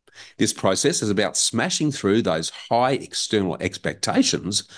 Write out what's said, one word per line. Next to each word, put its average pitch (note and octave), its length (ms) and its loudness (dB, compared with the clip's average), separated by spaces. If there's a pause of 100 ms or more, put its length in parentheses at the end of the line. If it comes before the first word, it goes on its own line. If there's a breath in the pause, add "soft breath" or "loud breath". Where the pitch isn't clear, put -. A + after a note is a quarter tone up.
(380 loud breath)
This A2 160 2
process A2 480 2
is G#2+ 80 0
about G2+ 260 0
smashing D3+ 560 0
through G#2+ 300 2
those E2 280 0
high B2 440 0
external - 680 -2
expectations - 1040 -2 (140 loud breath)